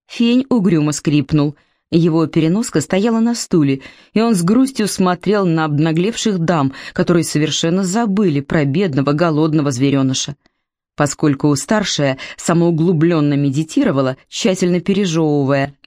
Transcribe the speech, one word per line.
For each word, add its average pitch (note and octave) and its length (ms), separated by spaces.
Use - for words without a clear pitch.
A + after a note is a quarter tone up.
Фень A#3+ 420
угрюмо E3 420
скрипнул. D3 640
Его E3 360
переноска E3 540
стояла A3+ 400
на A#3 140
стуле, C#3 440
и - 80
он A#3 160
с E3+ 80
грустью A3+ 460
смотрел F#3 560
на D#3+ 180
обнаглевших E3 760
дам, D#3 340
которые E3+ 320
совершенно D#3+ 640
забыли F#3+ 560
про D3+ 240
бедного C#3 480
голодного D#3 580
зверёныша. C3+ 640
Поскольку D3 580
старшая D3 640
самоуглублённо E3 1000
медитировала, C#3 800
тщательно F3+ 540
пережёвывая, D3 920